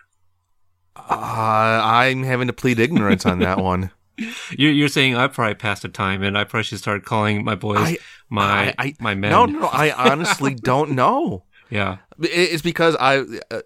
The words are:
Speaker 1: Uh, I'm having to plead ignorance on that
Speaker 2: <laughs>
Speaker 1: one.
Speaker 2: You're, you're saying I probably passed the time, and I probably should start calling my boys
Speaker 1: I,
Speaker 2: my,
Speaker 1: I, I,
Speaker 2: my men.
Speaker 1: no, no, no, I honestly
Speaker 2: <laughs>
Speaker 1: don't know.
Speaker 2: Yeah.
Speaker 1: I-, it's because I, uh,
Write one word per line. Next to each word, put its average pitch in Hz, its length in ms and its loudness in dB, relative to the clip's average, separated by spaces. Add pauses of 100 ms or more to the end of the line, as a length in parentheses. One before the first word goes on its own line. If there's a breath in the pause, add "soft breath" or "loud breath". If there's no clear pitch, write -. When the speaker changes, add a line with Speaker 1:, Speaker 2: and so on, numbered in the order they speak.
(960)
Speaker 1:
Uh, 110 880 0
I'm 127 400 2
having 127 240 0
to 120 60 -4
plead 123 260 0
ignorance 113 460 2
on 90 140 0
that 90 180 0
Speaker 2:
<laughs> 95 60 -2
Speaker 1:
one. 92 280 -2 (600 loud breath)
Speaker 2:
You're, 143 200 2
you're 147 160 2
saying 131 280 2
I 127 120 2
probably 110 280 -2
passed 101 260 -4
the 98 80 -10
time, 95 320 -2
and 98 160 -2
I 104 60 0
probably 110 220 -4
should 104 140 -8
start 101 260 -4
calling 104 380 0
my 107 120 -2
boys 101 240 -2
Speaker 1:
I, 160 180 0 (320 loud breath)
Speaker 2:
my, 104 140 0 (260)
Speaker 1:
I, - 80 -6
I, 143 220 -6
Speaker 2:
my 107 160 -2
men. 101 160 -2
Speaker 1:
no, 214 140 6
no, 294 160 -4
no, 170 60 0
I 147 240 0
honestly 139 640 0
Speaker 2:
<laughs> 117 80 -12
Speaker 1:
don't 147 280 0
know. 151 540 0 (240 soft breath)
Speaker 2:
Yeah. 98 280 -2 (240)
Speaker 1:
I-, 160 60 0
it's 170 340 0
because 165 380 2
I, 135 200 4 (300)
uh, 113 160 -6